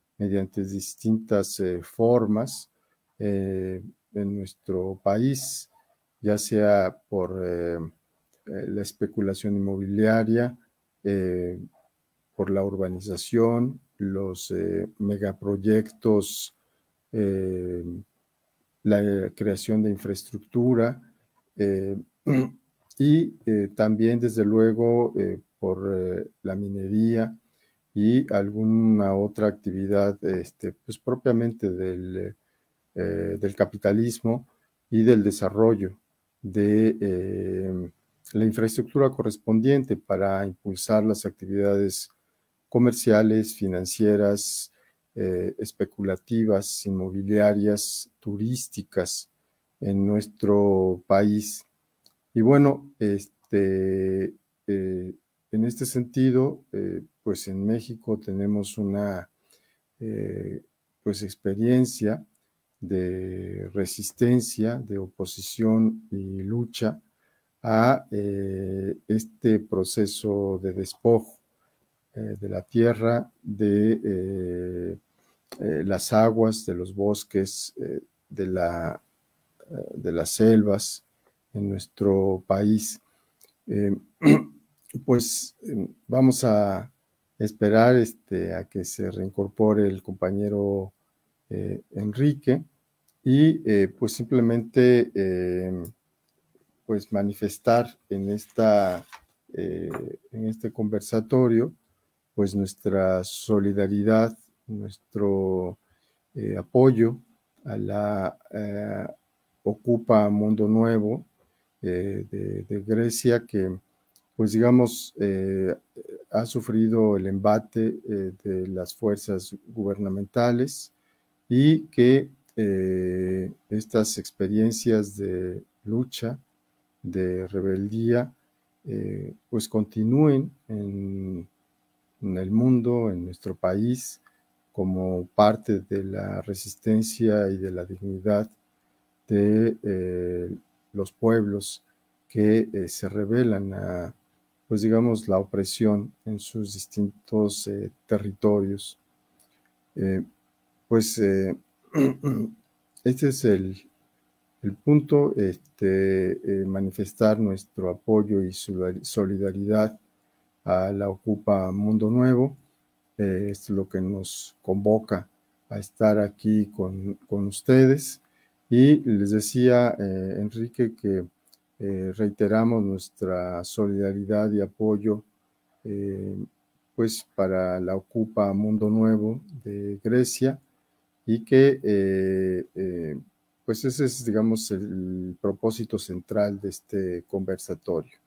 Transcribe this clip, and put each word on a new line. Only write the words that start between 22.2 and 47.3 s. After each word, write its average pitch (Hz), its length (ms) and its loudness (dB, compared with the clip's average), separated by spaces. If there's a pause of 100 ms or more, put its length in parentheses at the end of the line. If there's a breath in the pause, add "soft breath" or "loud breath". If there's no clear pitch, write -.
<clears throat> - 720 -4
y, 151 360 4 (120)
eh, 104 280 2
también, 113 460 2
desde 113 240 0
luego, 113 720 4
eh, 95 220 -4 (180)
por, 95 380 -2
eh, 90 340 -4 (120)
la 95 120 -6
minería 104 840 -2 (580)
y 117 380 2
alguna 107 840 2
otra 107 340 0
actividad, 98 760 -2
este, 92 480 -6
pues, - 260 -16
propiamente 117 720 -2
del, 92 680 -6 (580)
eh, 90 460 -4
del 98 160 -4
capitalismo 113 920 0 (440)
y 113 120 4
del 110 220 8
desarrollo 98 720 0 (440)
de, 104 580 2
eh, 95 880 -4 (420)
la 107 120 2
infraestructura 113 640 0
correspondiente 120 840 0
para 98 500 -2
impulsar 101 580 -2
las 104 220 0
actividades 101 840 -2 (580)
comerciales, 110 840 4
financieras, 101 1200 0 (420)
eh, 92 440 -4
especulativas, 101 1300 -2
inmobiliarias, 101 1200 0 (100)